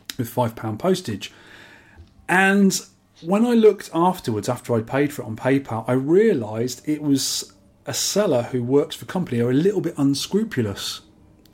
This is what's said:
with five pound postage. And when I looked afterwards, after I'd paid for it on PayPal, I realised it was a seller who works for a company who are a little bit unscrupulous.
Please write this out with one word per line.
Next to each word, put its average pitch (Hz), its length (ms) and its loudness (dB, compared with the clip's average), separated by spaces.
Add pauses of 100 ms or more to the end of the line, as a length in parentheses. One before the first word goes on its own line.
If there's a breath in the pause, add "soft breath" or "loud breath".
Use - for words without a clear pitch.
(180)
with 117 120 -4
five 117 260 -2
pound 110 240 -8
postage. 175 520 -2 (960 loud breath)
And 190 520 4 (420)
when 196 240 2
I 240 80 2
looked 214 400 4
afterwards, 165 560 0
after 123 260 -2
I'd 113 120 -2
paid 147 260 0
for - 80 -12
it 110 40 -10
on 110 100 -10
PayPal, 131 520 -2
I 127 60 0
realised 131 920 2
it 151 140 -2
was 139 500 -2 (340)
a - 80 -8
seller 160 500 0
who 120 200 -4
works 139 320 2
for - 100 -16
a - 20 -20
company 180 300 -4
who 120 100 0
are 127 40 0
a - 20 0
little 180 280 2
bit 160 160 -4
unscrupulous. 139 1040 -2 (520)